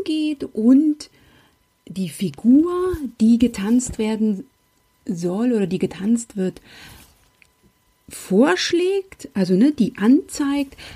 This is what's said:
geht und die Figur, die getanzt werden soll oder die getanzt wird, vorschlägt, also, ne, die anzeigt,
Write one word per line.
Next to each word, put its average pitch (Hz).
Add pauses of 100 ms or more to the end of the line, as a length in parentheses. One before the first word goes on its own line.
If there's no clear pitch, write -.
geht 302
und 277 (800)
die 180
Figur, 330 (240)
die 226
getanzt 233
werden 214 (600)
soll 185
oder 202
die 185
getanzt 220
wird, 185 (1500)
vorschlägt, 349
also, 185
ne, 254
die -
anzeigt, 277 (200)